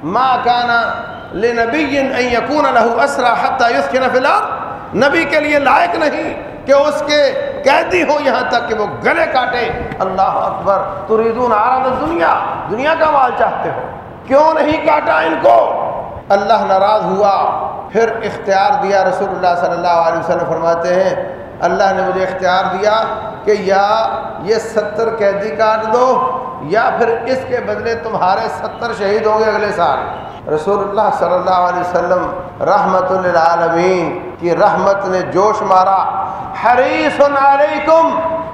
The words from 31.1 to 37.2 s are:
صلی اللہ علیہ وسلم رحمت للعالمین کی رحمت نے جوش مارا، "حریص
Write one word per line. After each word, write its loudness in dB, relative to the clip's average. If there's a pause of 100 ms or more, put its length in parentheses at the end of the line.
صلی 2
اللہ 0
علیہ 2
وسلم -2 (220)
رحمت 2
للعالمین 0
کی 0
رحمت 2
نے 0
جوش 0
مارا، 2 (400)
"حریص 2